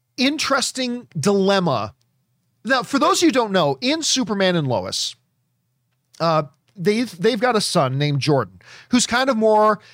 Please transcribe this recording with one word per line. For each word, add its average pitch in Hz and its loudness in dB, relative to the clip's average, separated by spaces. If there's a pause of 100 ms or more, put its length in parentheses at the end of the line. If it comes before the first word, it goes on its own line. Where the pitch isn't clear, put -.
(180)
interesting 254 -2 (120)
dilemma. 190 0 (720)
Now, 247 0
for 277 -2
those 320 2
of 359 -2
you 330 6
who 247 2
don't 226 0
know, 151 2
in 294 -2
Superman 196 0
and 151 0
Lois, 98 -4 (1040)
uh, 156 0 (320)
they've, 208 -2
they've 214 0
got 240 2
a 202 0
son 135 0
named 143 0
Jordan, 113 -2 (280)
who's 247 2
kind 262 0
of 240 2
more, 214 4 (140)